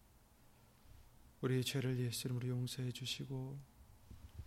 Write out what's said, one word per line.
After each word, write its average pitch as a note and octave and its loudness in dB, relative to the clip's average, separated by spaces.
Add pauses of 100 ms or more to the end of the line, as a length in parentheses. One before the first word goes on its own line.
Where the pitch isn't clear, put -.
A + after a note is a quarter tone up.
(1400)
우리의 B2+ 6
죄를 C3 2
예수 B2 0
이름으로 B2 2
용서해 B2+ 0
주시고, C3 -2 (880)